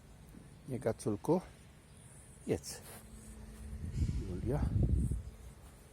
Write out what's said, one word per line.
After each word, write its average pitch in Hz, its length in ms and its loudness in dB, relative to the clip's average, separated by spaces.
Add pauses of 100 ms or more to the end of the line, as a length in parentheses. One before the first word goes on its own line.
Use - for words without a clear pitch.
(680)
Nie, 120 100 0
Gaculku? 113 640 4 (1040)
Jedz. - 340 0 (1500)
Julia. 101 360 2 (1300)